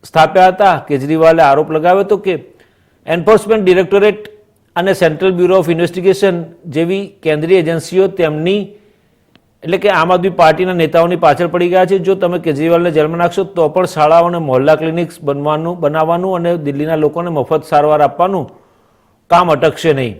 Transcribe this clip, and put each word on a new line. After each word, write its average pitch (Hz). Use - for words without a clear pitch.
સ્થાપ્યા 185
હતા. 185
કેજરીવાલે 160
આરોપ 147
લગાવ્યો 180
હતો 202
કે 185
એન્ફોર્સમેન્ટ 208
ડિરેક્ટોરેટ 190
અને 185
સેન્ટ્રલ 175
બ્યુરો 180
ઓફ 165
ઇન્વેસ્ટિગેશન 180
જેવી 175
કેન્દ્રીય 160
એજન્સીઓ 170
તેમની 165
એટલે 180
કે 202
આમ 170
આદમી 180
પાર્ટીના 175
નેતાઓની 170
પાછળ 160
પડી 175
ગયા 185
છે. 196
જો 185
તમે 180
કેજરીવાલને 165
જેલમાં 156
નાખશો 175
તો 160
પણ 180
શાળાઓ 160
અને 170
મોહલ્લા 143
ક્લિનિક્સ 160
બનવાનું, 151
બનાવવાનું 165
અને 170
દિલ્હીના 151
લોકોને 170
મફત 151
સારવાર 151
આપવાનું 170
કામ 170
અટકશે 156
નહીં. 123